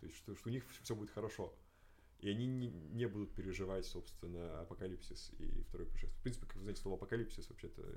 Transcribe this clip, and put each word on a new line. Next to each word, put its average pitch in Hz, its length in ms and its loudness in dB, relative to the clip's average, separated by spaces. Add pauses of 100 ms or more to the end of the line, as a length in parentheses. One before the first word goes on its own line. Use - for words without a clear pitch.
То - 60 -10
есть - 120 -10
что, - 160 -8
что - 140 -6
у 117 40 2
них 127 120 0
вс-, - 180 -14
все 113 140 0
будет 107 140 -4
хорошо. 104 440 -2 (640)
И 101 120 2
они 117 160 4
не, 127 220 2
не 95 380 0
будут 101 280 0
переживать, 95 520 2
собственно, 85 760 -4
апокалипсис 90 760 -4
и 110 300 6
второе - 180 0
пришествие. - 320 6
В - 40 -4
принципе, - 240 0
как - 100 -4
вы 92 60 -2
знаете, 101 180 0
слово 95 160 2
апокалипсис - 540 0
вообще-то - 320 -8 (140)